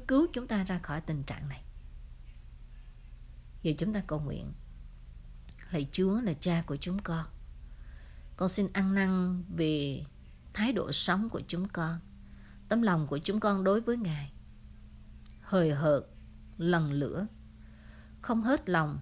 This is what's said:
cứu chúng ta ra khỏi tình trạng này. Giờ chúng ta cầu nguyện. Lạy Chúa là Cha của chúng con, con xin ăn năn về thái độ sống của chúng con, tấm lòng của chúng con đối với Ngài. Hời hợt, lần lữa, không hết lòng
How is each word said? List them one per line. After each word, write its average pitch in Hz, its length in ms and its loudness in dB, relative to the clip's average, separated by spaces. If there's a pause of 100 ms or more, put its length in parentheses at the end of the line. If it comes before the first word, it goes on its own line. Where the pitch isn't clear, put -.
cứu 285 260 6
chúng 247 140 -6
ta 202 160 2
ra 185 160 0
khỏi 160 220 -4
tình 147 220 -2
trạng 143 260 -6
này. 135 140 -8 (2000)
Giờ 160 160 2
chúng 208 160 0
ta 196 140 0
cầu 151 120 0
nguyện. 143 340 -4 (1160)
Lạy 143 200 0
Chúa 190 300 4
là 190 120 2
Cha 170 320 2
của 139 100 -4
chúng 180 240 -2
con, 165 260 -2 (1120)
con 185 120 4
xin 196 240 4
ăn 190 220 4
năn 185 480 4 (140)
về 147 460 2 (500)
thái 233 200 2
độ - 180 0
sống 202 380 2
của - 180 -4
chúng 180 200 -2
con, 165 320 -2 (680)
tấm 226 120 4
lòng 170 260 6
của 143 100 0
chúng 196 220 0
con 196 240 4
đối 202 180 6
với 240 160 0
Ngài. 151 340 -2 (1120)
Hời 165 300 6
hợt, 143 300 6 (560)
lần 165 340 4
lữa, 143 360 0 (960)
không 226 200 2
hết 247 280 4
lòng 151 320 4